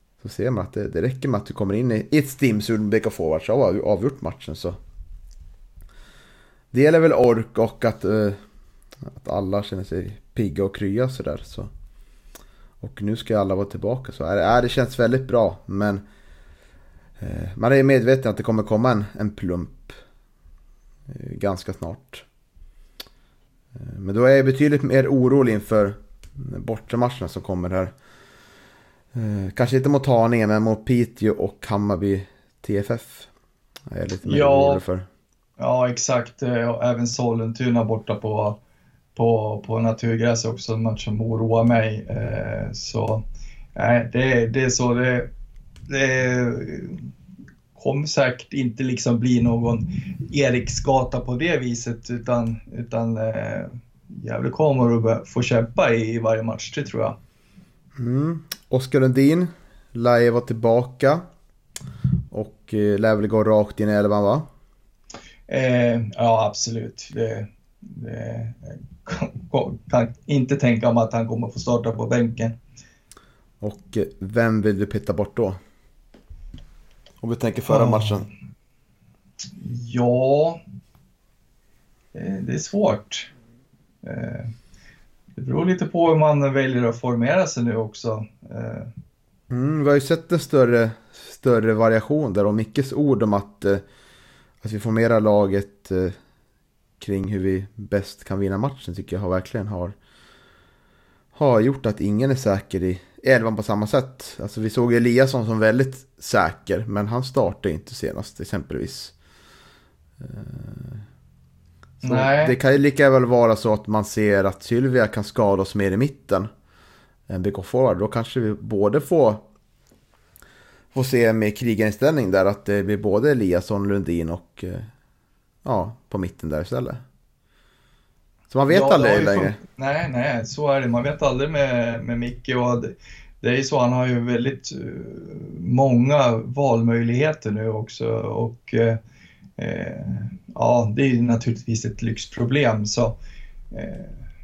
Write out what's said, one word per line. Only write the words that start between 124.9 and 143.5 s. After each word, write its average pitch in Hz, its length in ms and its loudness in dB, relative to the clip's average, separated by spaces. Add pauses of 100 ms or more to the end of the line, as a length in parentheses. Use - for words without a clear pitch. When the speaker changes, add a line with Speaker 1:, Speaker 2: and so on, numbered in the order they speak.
Speaker 1:
ja, 110 320 -4 (140)
på 104 80 -8
mitten 87 320 -6
där 76 120 -2
istället. 123 340 -6 (1500)
Så - 100 -2
man 139 100 4
vet 175 120 6
Speaker 2:
Ja, 190 140 6
Speaker 1:
aldrig 123 180 6
Speaker 2:
det 104 40 6
har 104 40 4
ju 104 60 2
Speaker 1:
längre. 101 280 2
Speaker 2:
fun-, - 220 -14
nej, 135 340 -4
nej, 123 360 -2
så 147 260 -2
är 139 100 2
det. 123 60 -2
Man 120 160 0
vet 147 180 -4
aldrig 139 300 0
med, 120 540 0
med 117 140 -4
Micke, 123 360 -8
och 120 260 0
det, - 120 -8 (460)
det 120 100 0
är 127 80 2
ju 135 60 0
så, 135 160 0
han 123 140 2
har 127 140 0
ju 123 120 0
väldigt, 123 520 -4
eh, - 80 -10 (800)
många 123 800 4
valmöjligheter 120 1160 0
nu 110 180 -2
också, 113 380 -6 (100)
och, 110 560 -6
eh, 113 240 2 (580)
eh, - 600 -6 (400)
ja, 117 400 2
det 131 60 0
är 139 60 4
ju 120 140 2
naturligtvis 117 640 -2
ett - 160 -8
lyxproblem, 117 840 -2
så, 117 320 -2 (540)